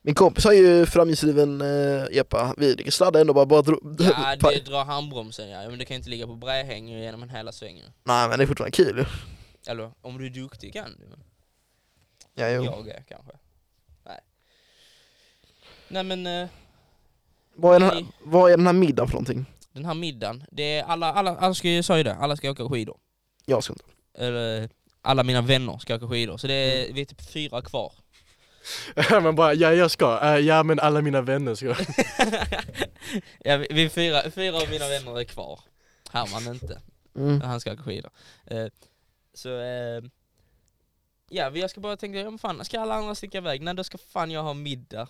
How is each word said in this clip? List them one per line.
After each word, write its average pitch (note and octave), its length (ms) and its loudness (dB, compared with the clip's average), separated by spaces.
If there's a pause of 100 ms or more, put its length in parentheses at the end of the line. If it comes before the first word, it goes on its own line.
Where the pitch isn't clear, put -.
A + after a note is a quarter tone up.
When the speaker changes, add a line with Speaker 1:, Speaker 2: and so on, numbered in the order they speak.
Speaker 1:
Min D3 140 0
kompis - 300 4
har G#3+ 80 8
ju F3 320 8
framhjulsdriven, D3+ 760 2
eh, C#3 580 -2
epa, B2 380 -2
vi C#3 180 2
ligger - 160 -6
sladda E3+ 300 4
ändå, D3+ 120 6
bara, C#3 120 8
bara D3+ 160 6
dro-, D3+ 380 0
Speaker 2:
Ja, C#3 380 2
Speaker 1:
<laughs> - 20 -16
pa- C#3+ 120 6
Speaker 2:
det - 140 -2
drar C#3 200 -4
handbromsen, B2+ 640 -8
ja. G2 200 -14
Men B2 100 -14
det B2+ 60 -10
kan C3 100 -12
ju - 20 -10
inte B2 120 -12
ligga A#2 180 -10
på A#2 80 -14
brädhäng B2+ 540 -8
genom A2+ 340 -12
en A#2+ 60 -18
hela A2+ 220 -14
svängen. F2+ 400 -20 (120)
Speaker 1:
Nej, A#2+ 260 2
men A#2 80 0
det C3+ 80 4
är - 20 -4
fortfarande - 280 -4
kul C#3 220 4
ju. C3+ 80 0 (680)
Speaker 2:
Eller, A2+ 200 -12 (100)
om B2+ 160 -16
du C3 80 -12
är B2+ 40 -12
duktig B2+ 440 -18
kan G3+ 260 -16
du, G1+ 80 -20
men - 160 -20 (1120)
Speaker 1:
Ja, A#2+ 140 -4
jo. B2 160 -2
Speaker 2:
jag A2 220 -10
är - 220 -18
kanske. - 220 -20 (760)
Nej. - 140 -20 (1700)
Nej, F#3 160 -8
men, F#3 240 -6
eh, F3 200 -6 (1080)
Speaker 1:
Vad F3 200 8
är F3+ 40 10
den F#3 100 8
här, F3 80 2
Speaker 2:
vi F3 80 -8 (180)
Speaker 1:
vad F3 280 8
är E3+ 60 10
den F3 80 6
här F3 80 6
middagen C#3 340 4
för B2+ 60 -4
någonting? B2+ 320 -4 (280)
Speaker 2:
Den C#3+ 120 -12
här E3+ 80 -6
middagen, C3 580 -8
det D3 120 -8 (140)
är D3 60 -4
alla, E3 300 -2
alla, F#3+ 240 0
alla F#3 160 2
ska F3+ 160 -2
ju, E3+ 140 2
sa E3+ 140 2
ju D#3+ 60 2
det, G#2 120 -2
alla C#3+ 200 -2
ska C#3 160 -6
åka B2+ 180 -8
skidor. A#2 280 -6 (480)
Speaker 1:
Jag B2+ 180 0
ska - 100 -10
inte. - 120 -18 (280)
Speaker 2:
Eller, A2+ 560 -6 (320)
alla C3 220 2
mina B2+ 180 0
vänner B2 360 0
ska - 180 -6
åka A#2 120 -10
skidor, A#2 300 -4
så C3+ 100 -10
det C3+ 60 -4
är, C3 300 -2
Speaker 1:
Mm. C3 120 -10
Speaker 2:
vi C#3 60 -6
är C#3+ 40 -8
typ - 160 -20 (100)
fyra D3 300 -8
kvar. A2 320 -10 (1160)
Speaker 3:
<laughs> G#3+ 140 6
Man D#3+ 120 2
bara, D#3 180 6
"Ja, D#3+ 200 6
jag E3+ 180 4
ska." A#2 320 2
"Äh, D3+ 160 4
ja, D#3 240 4
men D#3 160 2
alla D3+ 220 2
mina C#3 200 0
vänner C3 340 -2
ska." C3+ 120 -10
<laughs> A#2+ 80 -2 (1600)
Speaker 2:
Ja, C#3+ 180 0
vi, C#3+ 120 -6
vi D#3+ 160 2
är D#3 40 -4
fyra, D#3+ 420 -2
fyra F#3 260 -6
av D#3 120 -4
mina D3 180 -6
vänner B2+ 320 -8
är A#2+ 40 -6
kvar. E2 360 -14 (520)
Herman A2+ 420 -6
inte. - 280 -14 (340)
Speaker 1:
Mm. C#3+ 260 0
Speaker 2:
Han B2 180 -6
ska G#2 140 -10
åka B2 100 -16
skidor. - 280 -12 (340)
Eh, A2+ 220 -8 (680)
så, B2+ 260 -14
eh, A#2+ 440 -10 (1300)
ja, D#3+ 200 -6
vi, D#3+ 120 -8
jag F#3 80 -6
ska G3+ 120 -16
bara G#3 160 -10
tänka, G3 220 -12
"Ja, G#3 100 -10
men A3 100 -16
fan, F3 260 -10
ska A#3 140 -8
alla A3 160 -6
andra G#3 200 -8
sticka G3+ 220 -14
iväg? D3+ 240 -6
Nej, F3 120 -8
då F#3 100 -8
ska - 140 -14
fan E3 340 -8
jag D#3 120 -8
ha D3+ 100 -8
middag." C3 560 -12